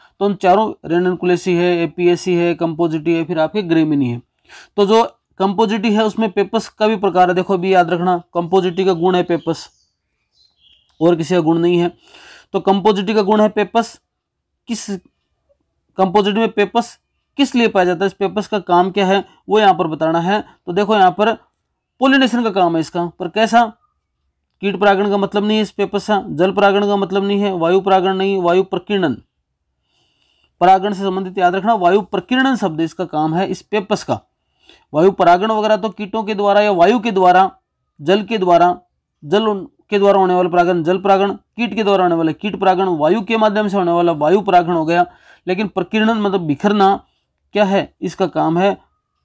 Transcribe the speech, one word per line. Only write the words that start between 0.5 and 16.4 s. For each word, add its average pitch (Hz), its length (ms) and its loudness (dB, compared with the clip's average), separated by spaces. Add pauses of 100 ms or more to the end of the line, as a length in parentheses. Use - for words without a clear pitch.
रेननकुलेसी 175 680 0
है, 175 240 0
एपिएसी 175 560 0
है, 170 220 0
कंपोजिटी 165 580 -2
है, 165 100 -4
फिर 160 160 -6
आपके 156 240 -2
ग्रेमिनी 156 440 0
है। 120 120 -6 (560)
तो 202 100 2
जो 220 160 4 (380)
कंपोजिटी 202 520 0
है 220 120 0
उसमें 214 260 -2
पेपस 202 400 -4
का - 160 -2
भी 220 120 0
प्रकार 185 300 2
है, 185 60 0
देखो 185 200 -2
अभी 185 200 -2
याद 175 160 2
रखना, 180 260 0 (180)
कंपोजिटी 175 500 0
का 190 100 2
गुण 180 220 0
है 180 80 2
पेपस, 170 440 -4 (1300)
और 170 160 4
किसी 160 180 -2
का 175 80 2
गुण 160 160 2
नहीं 170 200 2
है। 175 140 -2 (640)
तो 196 80 -4
कंपोजिटी 196 520 0
का 214 80 2
गुण 202 180 2
है 214 100 4
पेपस, 208 480 -4 (680)
किस 226 200 -8 (1080)
कंपोजिटी 196 400 0
में 226 140 0